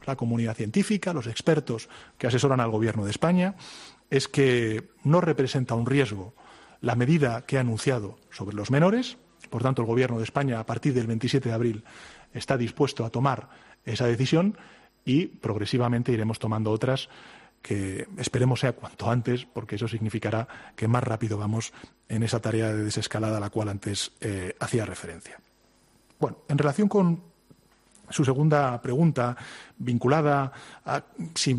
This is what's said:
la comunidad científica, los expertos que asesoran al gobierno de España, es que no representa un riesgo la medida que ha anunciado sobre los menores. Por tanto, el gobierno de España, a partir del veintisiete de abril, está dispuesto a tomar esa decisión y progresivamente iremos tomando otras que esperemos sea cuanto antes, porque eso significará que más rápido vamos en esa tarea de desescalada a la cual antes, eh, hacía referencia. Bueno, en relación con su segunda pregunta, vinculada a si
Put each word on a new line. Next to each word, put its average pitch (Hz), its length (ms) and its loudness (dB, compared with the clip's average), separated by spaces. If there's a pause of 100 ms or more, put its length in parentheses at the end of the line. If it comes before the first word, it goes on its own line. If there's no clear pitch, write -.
la 135 80 -2
comunidad 117 400 -2
científica, 190 580 0
los 135 140 -4
expertos 135 640 0 (280)
que 127 120 -2
asesoran 127 320 4
al 117 100 2
gobierno 110 340 0
de 101 60 -2
España, 180 460 2 (520)
es 135 200 0
que 120 640 2 (120)
no 156 180 6
representa 139 540 0
un 117 120 0
riesgo 117 460 0 (480)
la 123 140 0
medida 123 500 2
que - 120 -2
ha 131 60 2
anunciado 117 580 -2 (100)
sobre 101 240 -10
los 101 160 -4
menores. 190 460 2 (340)
Por 117 140 -2
tanto, 127 180 2
el 110 60 -2
gobierno 120 300 2
de 113 60 -2
España, 131 360 -2
a 110 60 -8
partir 120 280 0
del 117 140 0
veintisiete 120 400 0
de 117 80 -2
abril, 117 280 -2 (480)
está 120 240 -2
dispuesto 120 480 0
a 113 60 -6
tomar 127 380 -2 (360)
esa 117 220 -2
decisión 131 500 2 (480)
y 151 220 2
progresivamente 120 840 0
iremos 110 260 -2
tomando 110 320 -2
otras 120 380 -2 (540)
que 98 440 -6 (120)
esperemos 123 420 0
sea 127 140 0
cuanto - 360 -6
antes, 123 360 0
porque 117 300 -10
eso 120 120 -4
significará 110 580 -4 (300)
que 110 100 -2
más 120 160 4
rápido 110 360 -4
vamos 107 340 -4 (380)
en 110 120 -2
esa 113 180 0
tarea 113 340 0
de 107 100 -2
desescalada 110 540 -2
a - 20 -4
la 101 80 -4
cual 107 220 -2
antes, 101 500 -6
eh, 95 400 -6
hacía 117 240 -2
referencia. 85 560 -14 (800)
Bueno, 143 160 -2 (120)
en 147 100 2
relación 147 320 2
con 175 320 2 (880)
su - 120 0
segunda 139 600 2
pregunta, 131 520 2 (440)
vinculada 135 760 2 (320)
a 139 200 -4 (300)
si 127 240 0